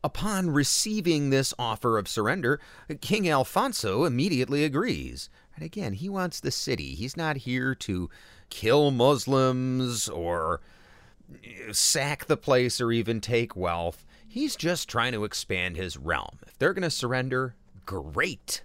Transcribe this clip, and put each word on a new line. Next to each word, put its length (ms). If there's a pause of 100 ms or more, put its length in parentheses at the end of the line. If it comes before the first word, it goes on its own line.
upon 480
receiving 800
this 260
offer 400
of 100
surrender, 540 (400)
King 260
Alfonso 760
immediately 580
agrees. 680 (240)
And 100
again, 280
he 160
wants 300
the 120
city. 420
He's 240
not 200
here 360
to 340 (440)
kill 400
Muslims 1160
or 540 (1080)
sack 540
the 120
place 440
or 100
even 300
take 340
wealth. 500 (220)
He's 280
just 320
trying 260
to 100
expand 520
his 220
realm. 500
If 100
they're 160
gonna 160
surrender, 680 (300)
great. 800